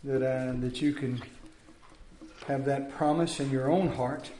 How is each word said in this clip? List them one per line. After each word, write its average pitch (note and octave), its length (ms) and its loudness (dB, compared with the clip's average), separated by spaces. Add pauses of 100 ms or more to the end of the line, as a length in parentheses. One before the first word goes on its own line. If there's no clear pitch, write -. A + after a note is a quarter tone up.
that, C3+ 140 0
uh, C3 420 0
that B2 200 -2
you D3 140 4
can B2 300 -2 (1200)
have C3+ 180 -2
that C#3 260 0
promise D#3 480 2
in C#3 100 0
your C3 220 2
own F3+ 160 4
heart C3 420 -2 (100)